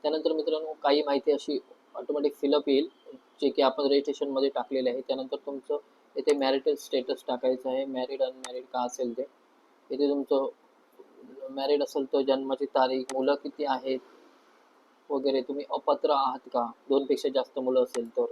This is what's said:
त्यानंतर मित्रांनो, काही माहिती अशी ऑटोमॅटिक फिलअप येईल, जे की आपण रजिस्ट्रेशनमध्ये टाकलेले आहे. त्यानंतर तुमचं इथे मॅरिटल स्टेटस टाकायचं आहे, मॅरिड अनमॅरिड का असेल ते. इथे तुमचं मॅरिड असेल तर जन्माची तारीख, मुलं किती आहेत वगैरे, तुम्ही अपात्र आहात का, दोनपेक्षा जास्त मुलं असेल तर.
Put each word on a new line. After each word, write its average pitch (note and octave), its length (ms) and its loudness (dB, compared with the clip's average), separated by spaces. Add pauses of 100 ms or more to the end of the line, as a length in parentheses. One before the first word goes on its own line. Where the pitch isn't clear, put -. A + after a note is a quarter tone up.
त्यानंतर D#3 300 0
मित्रांनो, D#3 400 -2 (100)
काही D3 200 4
माहिती C#3+ 300 2
अशी C#3 260 -2 (360)
ऑटोमॅटिक C#3+ 400 -2
फिलअप C#3+ 340 0
येईल, C#3+ 200 2 (520)
जे C#3+ 80 2
की - 140 0
आपण D#3+ 220 2
रजिस्ट्रेशनमध्ये C#3 640 0
टाकलेले B2+ 420 -2
आहे. B2+ 100 -6
त्यानंतर C3 360 -6
तुमचं C#3+ 420 -6 (380)
इथे C#3+ 200 2
मॅरिटल C#3 380 2
स्टेटस C3+ 540 -4
टाकायचं B2+ 420 -2
आहे, C3 140 -2
मॅरिड C3+ 380 -4
अनमॅरिड B2+ 500 -8
का B2+ 120 -2
असेल B2 340 -4
ते. C3 40 -4 (680)
इथे C#3+ 180 2
तुमचं C#3 380 2 (1040)
मॅरिड C#3 320 2
असेल C#3 220 -2
तर C#3 160 2
जन्माची C3+ 440 0
तारीख, C3 480 2
मुलं C3 220 2
किती D3 300 -6
आहेत C3 340 -2 (1120)
वगैरे, C3+ 300 2
तुम्ही C#3 300 -6
अपात्र D3 400 0
आहात C3+ 420 0
का, A#2+ 180 0 (180)
दोनपेक्षा C#3 400 2
जास्त C3 300 -2
मुलं B2+ 240 2
असेल A#2+ 260 -2
तर. A#2+ 240 -2